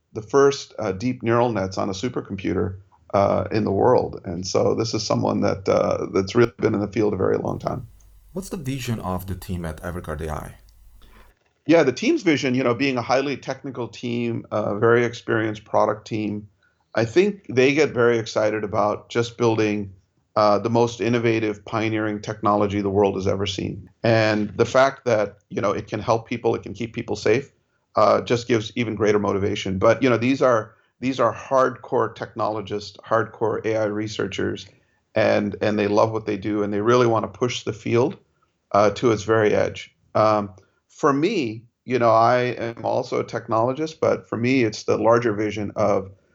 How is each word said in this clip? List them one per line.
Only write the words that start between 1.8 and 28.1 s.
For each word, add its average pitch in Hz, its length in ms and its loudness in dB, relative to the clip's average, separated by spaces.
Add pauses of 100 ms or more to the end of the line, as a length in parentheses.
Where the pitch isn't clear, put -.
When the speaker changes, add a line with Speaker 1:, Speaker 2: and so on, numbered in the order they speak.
Speaker 1:
a - 20 -4
supercomputer, 95 840 -4 (360)
uh, 98 380 2
in 107 140 0
the 95 60 0
world. 107 520 2
And 92 240 -8
so 104 260 0
this 110 200 -4
is 110 120 -4
someone 104 360 0
that, 98 260 -2
uh, 101 460 2
that's 95 200 0
really 120 240 4
been 107 160 0
in 101 60 -2
the 101 80 -2
field 101 260 0
a 92 40 -6
very 104 200 0
long 107 220 -4
time. - 280 -6 (460)
Speaker 2:
What's 185 160 -10
the 208 80 -8
vision 123 420 -6
of 92 280 -6
the 92 80 -6
team 87 300 -8
at 82 180 -10
Everguard 85 380 -8
A 78 100 -6
I? 78 240 -10 (1120)
Speaker 1:
Yeah, 160 180 6
the 131 80 2
team's 233 320 0
vision, 135 320 0
you 131 80 0
know, 120 100 2
being 127 240 -2
a 117 40 -4
highly 135 340 0
technical 131 520 -10
team, 117 640 -6
a 107 280 -2
very 117 240 4
experienced 110 640 -4
product 107 420 0
team, 104 400 -6 (480)
I 113 100 2
think 196 440 2
they 127 240 4
get 143 180 2
very 120 260 2
excited 107 460 -2
about 104 460 -2
just 117 280 -4
building 107 560 0 (420)
uh, 104 240 4
the 107 100 -2
most 117 320 0
innovative, 113 640 0
pioneering 107 560 -2
technology 104 600 0
the 101 80 0
world 98 260 2
has 95 120 -2
ever 101 180 -2
seen. 98 440 -8 (140)
And 107 540 2
the 120 80 4
fact 135 400 2
that, 107 340 0 (100)
you 98 120 -6
know, 98 100 2
it 92 160 -4
can 110 120 -6
help 113 280 0
people, 113 280 -2
it 104 80 -6
can 98 100 -10
keep 113 200 -8
people 117 220 -6
safe, 110 360 0 (440)
uh, 104 260 4